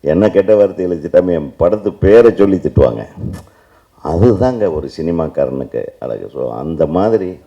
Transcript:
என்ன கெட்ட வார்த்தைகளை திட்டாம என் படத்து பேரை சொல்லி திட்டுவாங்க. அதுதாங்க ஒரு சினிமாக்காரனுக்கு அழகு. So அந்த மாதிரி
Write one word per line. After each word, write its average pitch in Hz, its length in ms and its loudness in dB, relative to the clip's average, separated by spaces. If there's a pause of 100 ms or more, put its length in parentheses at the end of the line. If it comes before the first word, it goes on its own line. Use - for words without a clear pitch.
என்ன 85 280 2
கெட்ட 98 260 2
வார்த்தைகளை 90 480 0
திட்டாம 87 300 0
என் 73 260 -6
படத்து 98 380 -2
பேரை 107 380 6
சொல்லி 98 220 2
திட்டுவாங்க. 62 500 0 (960)
அதுதாங்க 104 680 2
ஒரு 71 240 -6
சினிமாக்காரனுக்கு 69 880 -4 (140)
அழகு. 55 300 -10
So 62 280 -8
அந்த 78 280 -2
மாதிரி 92 600 -2